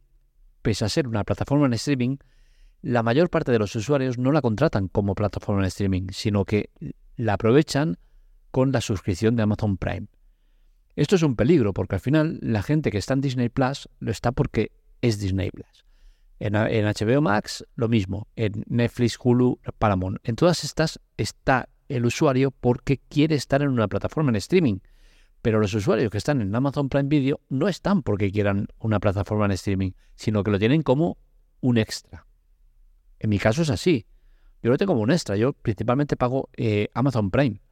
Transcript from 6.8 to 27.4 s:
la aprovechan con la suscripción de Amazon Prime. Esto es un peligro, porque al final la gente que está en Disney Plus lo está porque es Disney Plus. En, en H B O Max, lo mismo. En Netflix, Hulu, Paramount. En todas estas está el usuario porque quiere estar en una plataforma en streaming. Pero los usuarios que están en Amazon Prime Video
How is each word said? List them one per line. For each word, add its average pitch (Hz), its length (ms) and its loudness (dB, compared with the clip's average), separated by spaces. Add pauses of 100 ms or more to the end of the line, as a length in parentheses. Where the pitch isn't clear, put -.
la 107 180 -2
aprovechan 147 680 2 (500)
con 131 220 0
la 120 100 0
suscripción 110 540 -2
de 113 80 2
Amazon 104 340 0
Prime. 95 300 -6 (880)
Esto 147 200 2
es 165 80 2
un 135 120 2
peligro, 117 380 2
porque 98 220 -4
al 90 60 -4
final 156 400 0
la 113 200 -2
gente 147 300 -2
que - 60 -4
está 127 160 -4
en 135 80 0
Disney 127 280 -2
Plus 135 400 -2 (100)
lo - 120 -6
está 120 200 -2
porque 120 400 -2 (300)
es 110 180 0
Disney 95 300 -2
Plus. - 360 -18 (520)
En, 104 180 -4
en 113 300 2
H 107 200 -2
B 120 120 4
O 147 40 2
Max, - 440 -2 (100)
lo - 120 -2
mismo. 98 480 0
En 107 320 -4
Netflix, 120 520 0
Hulu, 123 400 2 (200)
Paramount. 98 440 0
En 117 120 -4
todas 170 280 2
estas - 360 -4 (180)
está - 520 -2 (180)
el 120 180 -2
usuario 135 460 2
porque - 480 0 (100)
quiere 156 260 2
estar 139 260 0
en 143 80 0
una 117 180 2
plataforma 107 440 -2
en 110 40 0
streaming. 117 440 2 (600)
Pero 110 180 2
los 104 140 0
usuarios 117 380 0
que 107 60 -6
están 139 240 -2
en 98 120 -4
Amazon 135 360 -2
Prime 139 180 0
Video 139 320 0 (100)